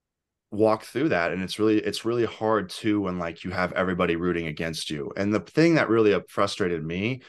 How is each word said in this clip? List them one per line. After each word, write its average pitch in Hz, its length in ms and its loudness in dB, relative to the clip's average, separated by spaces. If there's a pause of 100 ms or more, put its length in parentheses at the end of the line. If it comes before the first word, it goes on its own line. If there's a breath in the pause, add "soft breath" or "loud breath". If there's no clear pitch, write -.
(500)
walk 107 320 4
through 143 280 -2
that. 85 200 2
And 90 120 -4
it's 92 180 -6
really, 107 180 4
it's - 260 -4
really 117 200 0
hard 107 460 0
too, 104 320 -2
when, 90 160 -4
like, 85 260 -8
you 92 60 -8
have 90 220 -2
everybody 92 440 0
rooting 85 320 -2
against 80 420 -6
you. 73 260 -8
And 101 160 -2
the 104 80 2
thing 160 340 2
that 120 160 2
really, 107 240 6
uh, 90 140 0
frustrated 90 560 -2
me 101 440 -4